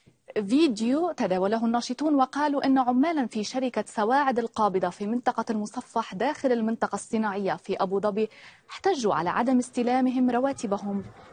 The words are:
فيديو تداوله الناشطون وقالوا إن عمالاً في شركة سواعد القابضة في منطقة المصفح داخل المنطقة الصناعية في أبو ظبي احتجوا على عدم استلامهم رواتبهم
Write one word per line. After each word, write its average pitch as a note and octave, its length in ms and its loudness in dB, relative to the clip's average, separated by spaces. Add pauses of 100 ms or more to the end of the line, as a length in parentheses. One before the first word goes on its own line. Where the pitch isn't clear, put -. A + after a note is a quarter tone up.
(340)
فيديو B3+ 760 2
تداوله G3+ 520 0
الناشطون A#3+ 500 0
وقالوا C#4 520 2
إن C4+ 120 6
عمالاً C4 480 2
في G#3+ 180 -4
شركة B3 420 -2
سواعد B3 520 2
القابضة F#3+ 520 0
في G3+ 160 -8
منطقة A#3 440 -2
المصفح A3 640 -6
داخل B3+ 380 -2
المنطقة A3+ 420 -2
الصناعية G3+ 600 -2
في F#3 220 -6
أبو F#3+ 240 0
ظبي G#3+ 280 0 (420)
احتجوا B3+ 440 0
على E3 160 0
عدم B3 280 2
استلامهم B3 720 0
رواتبهم G3+ 760 -2 (280)